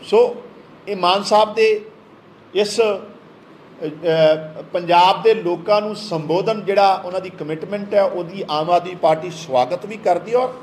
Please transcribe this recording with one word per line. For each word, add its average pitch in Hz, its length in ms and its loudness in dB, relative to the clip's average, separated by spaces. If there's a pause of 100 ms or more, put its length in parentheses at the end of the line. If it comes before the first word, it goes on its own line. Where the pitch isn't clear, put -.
ਸੋ - 360 2 (460)
ਇਹ 202 80 -6
ਮਾਨ 185 260 4
ਸਾਹਿਬ 208 320 2
ਦੇ 220 300 2 (680)
ਇਸ, 202 260 -2
ਅ, 208 180 0 (880)
ਅ, 160 760 0 (100)
ਪੰਜਾਬ 175 500 4
ਦੇ 220 120 4
ਲੋਕਾਂ 175 460 0
ਨੂੰ 214 160 -6
ਸੰਬੋਧਨ 190 680 -2
ਜਿਹੜਾ 196 400 2
ਉਹਨਾਂ 180 160 -6
ਦੀ 185 100 -12
ਕਮਿਟਮੈਂਟ 180 640 -8
ਹੈ, 202 80 6
ਉਹਦੀ 180 480 -4
ਆਮ 156 200 -2
ਆਦਮੀ 175 240 0
ਪਾਰਟੀ 165 360 0
ਸਵਾਗਤ 131 560 -2
ਵੀ 220 100 -12
ਕਰਦੀ 190 360 -2
ਹੈ 233 40 2
ਔਰ 254 120 0 (140)